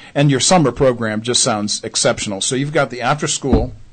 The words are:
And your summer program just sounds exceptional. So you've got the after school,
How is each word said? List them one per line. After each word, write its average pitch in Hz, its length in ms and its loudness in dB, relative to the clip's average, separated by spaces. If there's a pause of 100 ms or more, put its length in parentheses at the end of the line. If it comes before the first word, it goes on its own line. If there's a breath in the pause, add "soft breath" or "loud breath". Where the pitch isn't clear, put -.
(140 loud breath)
And 147 160 4
your 131 100 2
summer 156 300 4
program 113 520 0
just 120 200 0
sounds 104 400 -2
exceptional. 107 600 -2
So - 120 -2
you've 143 200 -2
got 139 160 0
the 123 100 -10
after 143 260 -2
school, 117 460 0 (200)